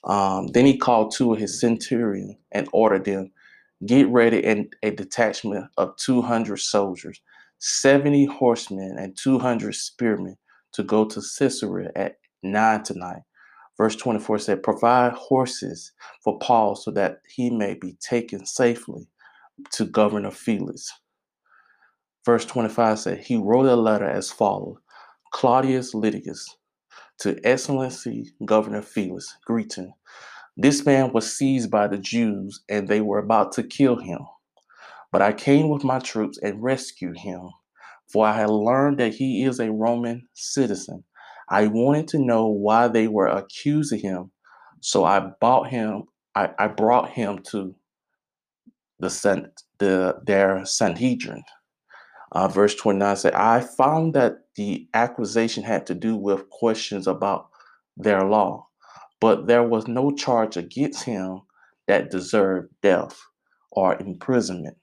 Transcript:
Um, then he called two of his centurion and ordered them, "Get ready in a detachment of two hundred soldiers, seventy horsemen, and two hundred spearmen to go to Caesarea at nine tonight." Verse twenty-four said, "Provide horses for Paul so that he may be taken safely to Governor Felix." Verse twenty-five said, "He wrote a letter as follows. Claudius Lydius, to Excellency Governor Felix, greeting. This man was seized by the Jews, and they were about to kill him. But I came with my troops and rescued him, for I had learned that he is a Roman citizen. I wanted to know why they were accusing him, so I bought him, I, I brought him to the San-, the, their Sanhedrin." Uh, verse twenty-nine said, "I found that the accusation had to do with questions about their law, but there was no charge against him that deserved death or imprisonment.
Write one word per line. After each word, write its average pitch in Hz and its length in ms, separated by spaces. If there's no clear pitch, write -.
Um, 95 440
then 123 200
he 135 100
called 110 380
two 120 180
of 107 60
his 101 200
centurion 110 760
and 101 200
ordered 101 340
them, 95 260
"Get 127 240
ready 117 360
in 107 240
a 107 80
detachment 101 880
of 92 180
two 123 260
hundred 113 360
soldiers, 95 640
seventy 143 680
horsemen, 113 760
and 95 180
two 135 220
hundred 113 340
spearmen 98 640
to 107 100
go 110 220
to 107 160
Caesarea 95 560
at - 220
nine 107 400
tonight." 90 380
Verse 107 180
twenty-four 107 420
said, 101 240
"Provide 120 520
horses - 760
for 104 140
Paul 107 380
so - 160
that 98 360
he 123 220
may 104 240
be 92 200
taken 113 520
safely - 640
to 110 140
Governor 104 440
Felix." - 640
Verse 117 220
twenty-five 110 540
said, 92 200
"He 120 180
wrote 113 280
a 127 100
letter 110 300
as 92 240
follows. 98 480
Claudius 131 640
Lydius, - 500
to - 240
Excellency 127 880
Governor 107 380
Felix, 92 520
greeting. 107 480
This 143 280
man 135 260
was 113 240
seized 131 360
by 104 160
the 101 100
Jews, 101 720
and 101 180
they 104 140
were 104 180
about 104 340
to 117 100
kill 127 320
him. 87 240
But 92 120
I 104 100
came 147 360
with 143 140
my 131 140
troops 107 400
and 104 240
rescued 117 560
him, 90 320
for 107 160
I 107 60
had 107 160
learned 131 500
that 110 160
he 127 280
is 127 160
a 113 120
Roman 117 640
citizen. 101 680
I 107 180
wanted 139 420
to 160 80
know 113 300
why 107 400
they 113 220
were 98 180
accusing 131 720
him, 95 320
so - 240
I 95 160
bought 123 260
him, 110 360
I, 101 240
I 104 100
brought 110 420
him 101 300
to 95 240
the 92 100
San-, - 420
the, 92 480
their 98 400
Sanhedrin." 117 760
Uh, 92 160
verse 98 260
twenty-nine 101 440
said, - 160
"I 113 260
found 156 540
that 127 320
the 101 380
accusation 113 680
had 104 260
to 90 60
do 110 220
with 98 340
questions 107 560
about 95 440
their 95 260
law, 98 460
but - 280
there 120 160
was 113 260
no 131 220
charge 117 440
against 90 480
him 95 380
that - 220
deserved 95 580
death - 380
or 95 260
imprisonment. 95 840